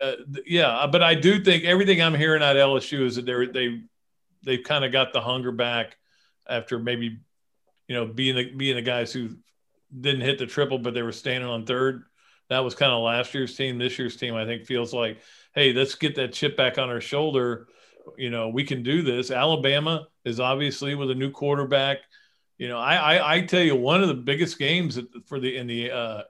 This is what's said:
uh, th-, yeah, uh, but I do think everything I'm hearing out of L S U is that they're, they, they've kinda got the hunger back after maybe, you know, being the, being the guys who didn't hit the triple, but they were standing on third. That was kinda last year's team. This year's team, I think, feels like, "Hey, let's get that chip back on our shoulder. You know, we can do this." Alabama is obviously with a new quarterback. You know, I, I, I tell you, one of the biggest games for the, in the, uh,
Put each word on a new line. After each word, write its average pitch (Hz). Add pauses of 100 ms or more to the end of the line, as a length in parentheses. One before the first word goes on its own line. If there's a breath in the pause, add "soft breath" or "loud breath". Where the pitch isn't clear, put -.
uh, 135 (160)
th-, 135
yeah, 165
uh, 123
but 165
I 165
do 185
think 170
everything 185
I'm 165
hearing 156
out 143
of 139
L 139
S 127
U 139
is 117
that 123
they're, 123
they, 120 (600)
they've 127
kinda 139
got 127
the 127
hunger 123
back 117 (520)
after 120
maybe, 117 (640)
you 127
know, 117
being 127
the, 123
being 135
the 123
guys 120
who 120 (720)
didn't 135
hit 139
the 127
triple, 135
but 120
they 120
were 117
standing 127
on 117
third. 127 (460)
That 127
was 127
kinda 135
last 117
year's 131
team. 131
This 123
year's 120
team, 120
I 110
think, 117
feels 120
like, 113 (340 soft breath)
"Hey, 139
let's 131
get 147
that 127
chip -
back 127
on 131
our 120
shoulder. 127 (480 soft breath)
You 127
know, 117
we 123
can 135
do 143
this." 127
Alabama 147 (160)
is 117
obviously 139
with 139
a 131
new 131
quarterback. 139 (600 soft breath)
You 123
know, 120
I, 131
I, 156
I 180
tell 180
you, 151
one 143
of 190
the 147
biggest 139
games 147 (280)
for 139
the, 127
in 123
the, 120
uh, 113